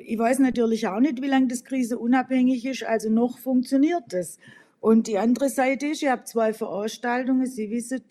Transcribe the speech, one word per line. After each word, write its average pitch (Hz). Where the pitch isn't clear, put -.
ich 220
weiß 247
natürlich 226
auch 190
nicht, 262
wie 285
lange 262
das 240
krisenunabhängig 254
ist, 247
also 226
noch 240
funktioniert 269
das. 180
Und 226
die 208
andere 240
Seite 269
ist, 302
ich 285
hab 247
zwei 220
Veranstaltungen, 240
Sie 220
wissen, 240